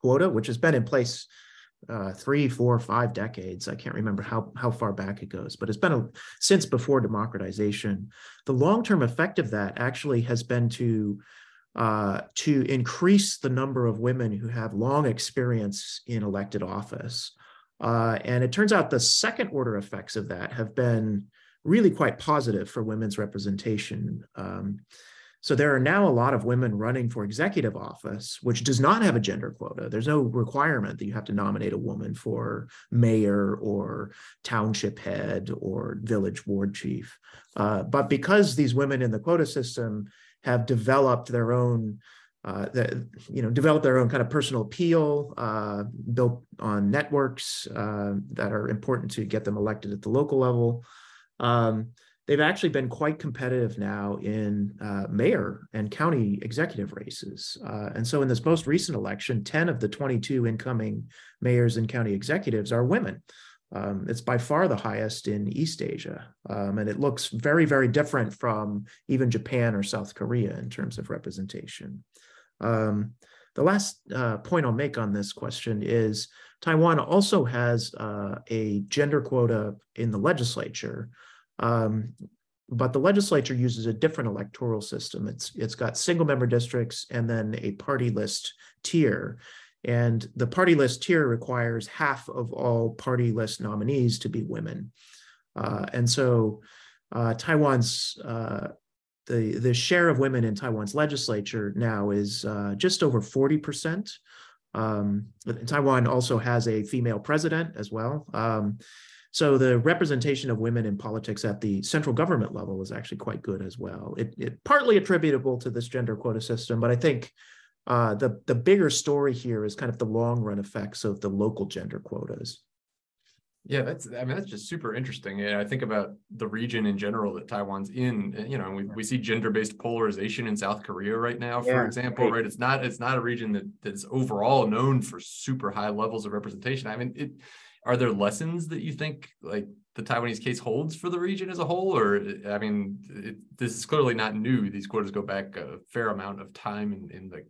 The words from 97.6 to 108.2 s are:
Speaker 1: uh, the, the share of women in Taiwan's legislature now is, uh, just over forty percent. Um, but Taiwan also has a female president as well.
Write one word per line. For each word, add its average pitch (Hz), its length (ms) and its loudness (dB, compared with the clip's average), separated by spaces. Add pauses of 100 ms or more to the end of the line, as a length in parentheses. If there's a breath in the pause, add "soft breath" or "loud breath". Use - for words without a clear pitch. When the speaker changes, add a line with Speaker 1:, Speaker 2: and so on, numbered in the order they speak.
Speaker 1:
uh, 113 440 -4 (580)
the, 113 320 0
the 120 160 4
share 175 340 4
of 139 100 4
women 131 260 2
in 113 100 0
Taiwan's 107 400 -4
legislature 117 800 -2
now 107 340 0
is, 101 340 -2
uh, 101 320 -2
just 185 260 2
over 123 180 4
forty 139 380 2
percent. 160 520 -4 (640 loud breath)
Um, 107 540 0 (180)
but 120 200 -6
Taiwan 135 400 4
also 123 300 4
has 117 320 2
a 107 140 0
female 117 360 0
president 160 580 0
as 104 140 -8
well. 123 440 -4